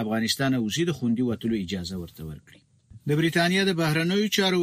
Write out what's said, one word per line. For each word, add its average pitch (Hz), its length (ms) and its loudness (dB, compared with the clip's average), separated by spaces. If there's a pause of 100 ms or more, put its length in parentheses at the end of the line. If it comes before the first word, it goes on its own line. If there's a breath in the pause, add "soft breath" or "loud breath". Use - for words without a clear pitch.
افغانستانه 113 540 0
وځي 113 280 0
د 170 120 2
خوندي 117 240 0
وتلو 113 380 -2
اجازه 92 380 -6
ورته 82 260 -12
ورکړي. 76 360 -14 (480)
د - 20 2 (100)
بریتانیا 170 440 2
د 190 160 2
بهرنیو 170 560 2
چارو 185 260 2